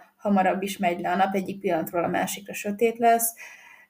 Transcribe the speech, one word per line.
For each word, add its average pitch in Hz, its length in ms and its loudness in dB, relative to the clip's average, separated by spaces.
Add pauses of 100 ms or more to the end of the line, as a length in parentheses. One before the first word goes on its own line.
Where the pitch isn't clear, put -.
(160)
hamarabb 190 460 2
is 196 160 -6
megy 175 220 0
le 175 100 -4
a 185 60 0
nap, 196 180 2
egyik 196 260 -4
pillanatról 170 440 -2
a 180 40 0
másikra 190 440 -4
sötét 220 460 -2
lesz. 233 360 4 (560)